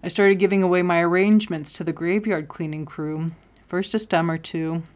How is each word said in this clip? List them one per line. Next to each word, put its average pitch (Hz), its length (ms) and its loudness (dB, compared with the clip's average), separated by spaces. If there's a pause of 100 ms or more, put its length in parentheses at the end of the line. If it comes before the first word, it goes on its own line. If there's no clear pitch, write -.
I 170 60 -8
started 196 320 4
giving 196 240 4
away 180 200 2
my 175 180 2
arrangements 185 720 2
to - 100 -10
the 165 80 -2
graveyard 175 560 -2
cleaning 156 380 -8
crew, 156 460 -6 (360)
first 185 260 -4
a 220 60 2
stem 165 320 0
or 160 60 -4
two 160 460 -6 (120)